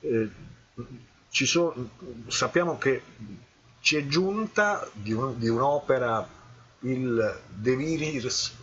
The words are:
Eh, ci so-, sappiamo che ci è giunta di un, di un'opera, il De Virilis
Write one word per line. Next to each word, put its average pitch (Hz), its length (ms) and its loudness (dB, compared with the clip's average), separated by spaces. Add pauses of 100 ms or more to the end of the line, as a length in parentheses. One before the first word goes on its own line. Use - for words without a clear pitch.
Eh, 113 300 0 (960)
ci - 180 0
so-, 139 440 0 (360)
sappiamo 139 520 0
che 131 240 2 (800)
ci - 160 2
è 143 100 0
giunta 208 840 0
di 104 200 -4
un, 120 260 -2
di 113 100 0
un'opera, 123 880 2 (440)
il 123 640 0
De 113 300 0
Virilis 147 880 -2